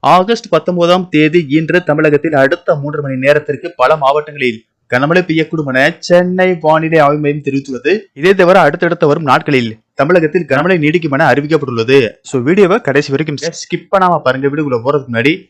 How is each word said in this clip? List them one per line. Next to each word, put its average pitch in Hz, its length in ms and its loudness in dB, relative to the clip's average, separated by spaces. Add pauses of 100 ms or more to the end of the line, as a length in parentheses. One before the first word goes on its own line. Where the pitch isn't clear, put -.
ஆகஸ்ட் 190 420 2
பத்தொன்பதாம் 175 600 0
தேதி 156 400 2
இன்று 160 360 0
தமிழகத்தில் 151 520 0
அடுத்த 135 400 0
மூன்று 147 260 -8
மணி 135 140 -6
நேரத்திற்கு 139 600 -2
பல 135 200 2
மாவட்டங்களில் 139 640 -2 (300)
கனமழை 147 320 0
பெய்யக்கூடும் 160 480 -4
என 127 100 0 (180)
சென்னை 180 500 2 (120)
வானிலை 156 380 0
ஆய்வு 147 220 2
மையம் 147 240 -4
தெரிவித்துள்ளது. 139 500 -4 (180)
இதை 165 220 0
தவிர, 185 260 4
அடுத்தடுத்து 165 500 0
வரும் 151 200 -2
நாட்களில் 131 420 0 (220)
தமிழகத்தில் 160 560 0
கனமழை 160 280 0
நீடிக்கும் 151 400 -2
என 160 140 2
அறிவிக்கப்பட்டுள்ளது. 135 680 0 (240)
So, 127 200 -4
வீடியோவை 190 380 2
கடைசி 143 300 -2
வரைக்கும் 143 300 -4 (140)
ஸ்கிப் - 380 -10
பண்ணாம 180 300 2
பாருங்க. 131 260 -2
வீடியோக்குள்ள 139 320 -4
போறதுக்கு 127 320 -2
முன்னாடி 120 220 0 (160)